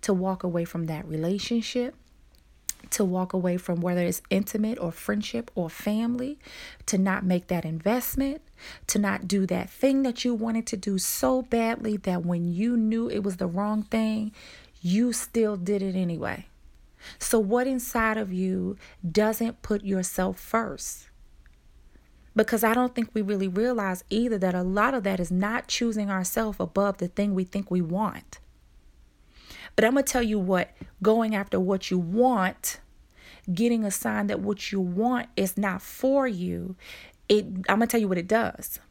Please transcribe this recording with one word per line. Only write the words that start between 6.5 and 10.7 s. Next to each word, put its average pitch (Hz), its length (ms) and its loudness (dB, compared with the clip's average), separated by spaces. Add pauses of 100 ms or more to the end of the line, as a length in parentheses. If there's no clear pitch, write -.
to 196 140 0
not 190 260 2
make 180 220 2
that 170 180 -2
investment, 240 760 -2 (440)
to - 140 0
not 196 280 0
do 190 200 2
that 180 220 -2
thing 269 340 4
that 240 200 -2
you 247 120 2
wanted 226 320 -2
to 220 100 -4